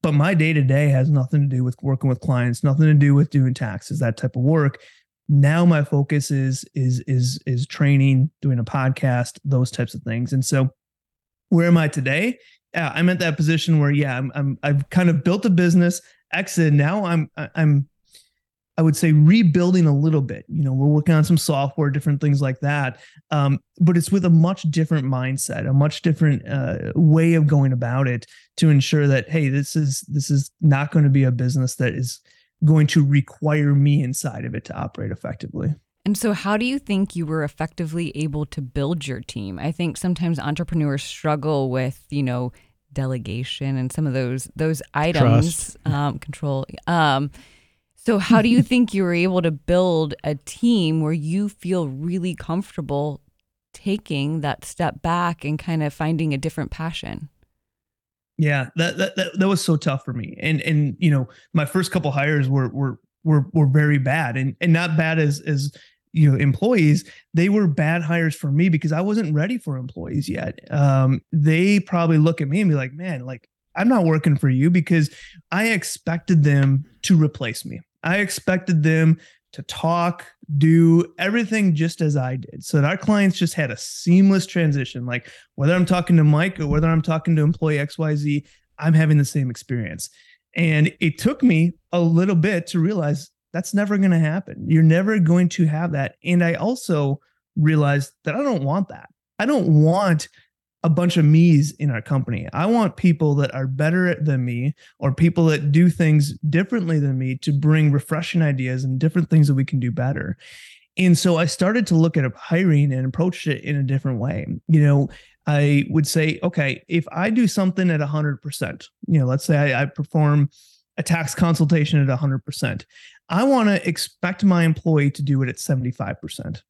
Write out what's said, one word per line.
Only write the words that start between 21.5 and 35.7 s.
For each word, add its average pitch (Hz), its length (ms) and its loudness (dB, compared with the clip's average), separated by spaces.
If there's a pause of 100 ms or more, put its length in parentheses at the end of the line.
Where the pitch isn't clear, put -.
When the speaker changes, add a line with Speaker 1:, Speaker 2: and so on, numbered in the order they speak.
Speaker 1:
different 143 300 -2
things 143 220 0
like 131 180 -4
that. 139 400 -4 (300)
Um, 139 300 0 (200)
but 175 160 4
it's 170 160 0
with 190 140 0
a 175 40 2
much 165 340 2
different 156 440 -2
mindset, 131 640 -4
a 135 40 0
much 143 280 0
different, 151 440 0
uh, - 500 -6
way 165 400 4
of 156 120 2
going 139 240 2
about 123 380 -2
it 120 160 -6 (320)
to 160 120 4
ensure 147 380 4
that, 131 220 0
hey, 151 180 0
this 139 300 -2
is, 143 320 -2
this 147 200 -4
is 139 300 0
not 143 320 2
gonna 147 180 4
be 135 140 4
a 131 80 2
business 127 440 -2
that 127 180 -2
is 123 260 -8 (440)
going 151 220 6
to 147 180 2
require 143 720 0
me 143 300 2
inside 123 420 -8
of 120 80 -8
it - 100 -8
to - 140 -14
operate - 340 -8
effectively. - 600 -8 (320)